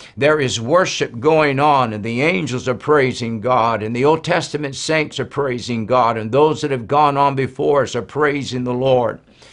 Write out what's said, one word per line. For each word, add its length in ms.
there 220
is 200
worship 600
going 400
on, 340
and 100
the 180
angels 460
are 80
praising 680
God, 420
and 120
the 100
Old 180
Testament 520
saints 440
are 60
praising 600
God, 320
and 140
those 300
that 100
have 160
gone 300
on 180
before 480
us 120
are 60
praising 640
the 100
Lord. 460